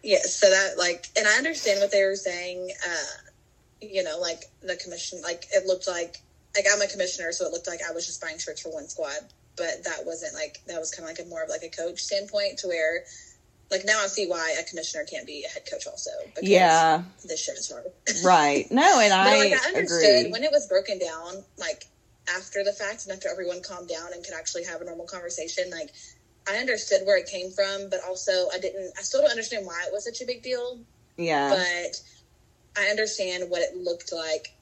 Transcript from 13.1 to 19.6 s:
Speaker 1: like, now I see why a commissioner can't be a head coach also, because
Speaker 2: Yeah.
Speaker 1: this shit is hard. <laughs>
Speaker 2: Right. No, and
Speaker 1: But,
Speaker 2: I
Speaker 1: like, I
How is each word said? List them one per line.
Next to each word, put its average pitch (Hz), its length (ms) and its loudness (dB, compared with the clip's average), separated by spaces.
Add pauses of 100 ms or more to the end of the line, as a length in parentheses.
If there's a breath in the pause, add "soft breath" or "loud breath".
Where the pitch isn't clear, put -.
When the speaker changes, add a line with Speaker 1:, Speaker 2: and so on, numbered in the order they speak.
Speaker 1:
like, 190 160 -2
now 214 160 4
I 196 60 0
see 196 180 -2
why 165 240 -2 (100)
a 165 40 -8
commissioner 156 400 -8
can't - 220 -10
be 147 180 -12
a - 40 -10
head - 220 -12
coach - 160 -8
also, - 240 -10 (240)
because 190 160 -2
Speaker 2:
Yeah. 165 520 8 (220)
Speaker 1:
this 160 160 -6
shit - 160 -6
is - 140 -8
hard. - 160 -12 (200)
<laughs> - 180 -2
Speaker 2:
Right. 147 460 6
No, 302 300 8
and 208 120 8
Speaker 1:
But, 185 60 6
Speaker 2:
I 190 200 8
Speaker 1:
like, - 160 6
I - 140 2